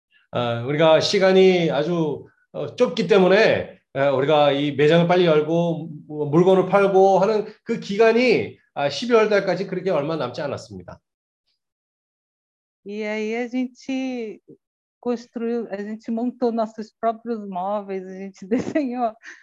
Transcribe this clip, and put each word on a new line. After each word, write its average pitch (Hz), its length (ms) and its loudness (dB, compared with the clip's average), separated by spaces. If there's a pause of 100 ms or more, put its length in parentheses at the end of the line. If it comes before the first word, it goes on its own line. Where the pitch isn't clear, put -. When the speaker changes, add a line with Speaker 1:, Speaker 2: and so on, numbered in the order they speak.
(320)
Speaker 1:
아, 120 340 -4
우리가 156 340 4
시간이 185 720 4
아주, 151 540 -2 (260)
어, 147 240 -8
좁기 240 320 0
때문에, 185 720 4 (160)
에, 139 140 0
우리가 143 420 4
이 143 240 -2
매장을 160 320 4
빨리 180 180 4
열고, 165 640 0 (180)
뭐, 147 180 -6
물건을 180 440 4
팔고 190 500 4
하는 208 260 0 (180)
그 233 160 -6
기간이, 220 760 0 (160)
아, 143 160 -4
십이월 226 400 2
달까지 190 380 0
그렇게 180 240 -6
얼마 160 260 -2
남지 123 240 -8
않았습니다. 95 580 -12 (1900)
Speaker 2:
E 208 160 -10
aí 214 320 -6
a 247 120 -6
gente 254 960 -8 (600)
construiu, 233 720 -6
a 196 100 -8
gente 220 300 -10
montou 233 400 -4
nossos 220 500 -6
próprios 226 460 -4
móveis, 196 580 -8
a 190 80 -16
gente 190 380 -16
<laughs> 277 340 -2
desenhou 240 260 -4 (320)